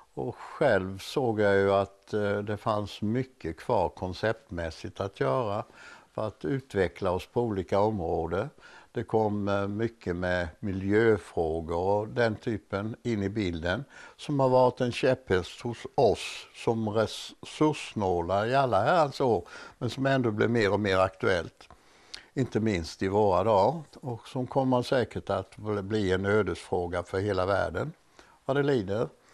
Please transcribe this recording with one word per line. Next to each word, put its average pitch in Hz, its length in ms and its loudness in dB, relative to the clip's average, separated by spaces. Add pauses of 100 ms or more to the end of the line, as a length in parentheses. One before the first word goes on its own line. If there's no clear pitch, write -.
(140)
Och 127 220 -6
själv 98 640 0
såg 113 420 -2
jag 101 160 6
ju 98 160 6
att, - 400 0
eh, 101 260 0
det 104 180 -4
fanns 104 460 -4
mycket 107 560 -4
kvar 95 300 0
konceptmässigt 92 1120 -6
att 98 200 -6
göra 123 440 -2 (500)
för 110 120 -4
att - 180 -10
utveckla 101 680 -2
oss 92 160 -2
på - 160 -2
olika 98 380 0
områden. 87 720 -2 (420)
Det 113 120 -6
kom, 104 440 0
eh, 101 200 0
mycket 101 480 -4
med 90 320 0 (120)
miljöfrågor 95 1400 0
och 110 80 -6
den 117 280 0
typen 107 680 -6
in 110 200 -2
i 98 60 0
bilden 95 560 -2 (320)
som 143 240 -2
har 131 80 4
varit 127 320 4
en 120 120 0
käpphäst 104 680 0
hos - 340 -8
oss - 600 0
som 113 340 0
resurssnåla 101 1600 -2
i 123 80 0
alla 120 300 4
herrans 151 360 2
år, 117 280 2 (300)
men 120 120 -4
som 131 160 -2
ändå 131 240 2
blev 107 200 2
mer 110 220 2
och 101 80 2
mer 95 180 2
aktuellt. 95 680 0 (680)
Inte 123 260 -2
minst 98 420 -2
i 95 60 0
våra 95 360 2
dagar, 113 380 4 (180)
och 120 280 -10
som 127 180 -6
kommer 131 360 2
säkert - 480 -2
att 98 260 -4 (260)
bli 98 300 0
en 95 140 0
ödesfråga 90 760 0
för - 160 -6
hela 95 280 0
världen, 95 460 0 (520)
vad 135 120 -2
det 143 60 2
lider. 123 460 0 (260)